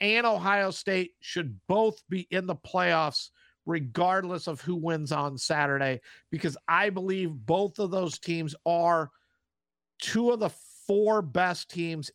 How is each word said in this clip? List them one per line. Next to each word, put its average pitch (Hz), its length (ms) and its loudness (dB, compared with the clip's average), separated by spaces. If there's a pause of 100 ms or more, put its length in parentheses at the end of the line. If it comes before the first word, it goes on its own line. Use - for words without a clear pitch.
and 220 240 4
Ohio 196 440 2
State 185 500 -2
should 131 460 -6
both 214 440 2
be 185 200 -4
in 185 160 -2
the 175 100 -4
playoffs 165 760 0 (340)
regardless 170 840 0
of 156 140 -6
who 175 160 -4
wins 156 360 -2
on 143 260 -2
Saturday, 139 640 0 (280)
because 156 280 -4 (100)
I 190 220 4
believe 190 420 -2
both 160 460 0
of 196 120 -2
those 180 280 -2
teams 165 360 -4 (120)
are 165 440 2 (880)
two 233 320 0
of 233 100 0
the 196 100 0 (360)
four 214 360 4
best 175 480 0
teams 165 440 -6